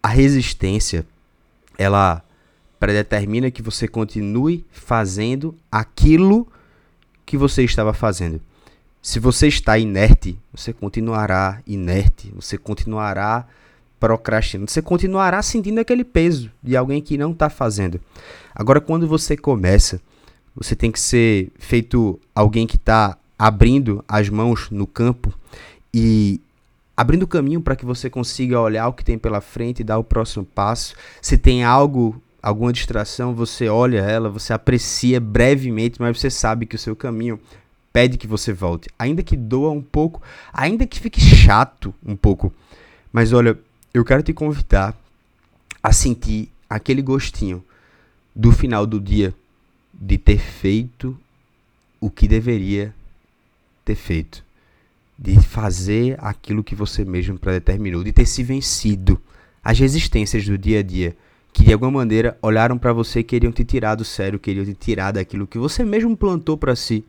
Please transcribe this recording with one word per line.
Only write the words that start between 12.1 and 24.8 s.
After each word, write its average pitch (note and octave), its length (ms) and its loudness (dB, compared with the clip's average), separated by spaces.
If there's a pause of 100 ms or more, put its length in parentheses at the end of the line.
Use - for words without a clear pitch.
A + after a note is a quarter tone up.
você F#2 220 -12
continuará G#2+ 920 -6 (540)
procrastinando, A2 720 -2
você D#3+ 100 -2
continuará F#3 600 -2
sentindo G#3+ 360 -4
aquele B3 240 -2
peso E3 480 -2 (120)
de B2 120 -4
alguém C3+ 280 -2
que D3+ 160 -6
não D#3 160 -4
tá D3+ 160 -2
fazendo. G2 500 -4 (540)
Agora, C3 260 4
quando E3 260 -2
você D3+ 300 -2
começa, G2 640 2 (560)
você - 180 -6
tem A2+ 160 -2
que - 80 -8
ser A2 600 2
feito A#2 600 0 (160)
alguém G#2+ 320 2
que - 120 -4
tá A2 400 2 (200)
abrindo A2 680 2
as G#2+ 220 0
mãos A2 400 -2
no G2+ 160 -4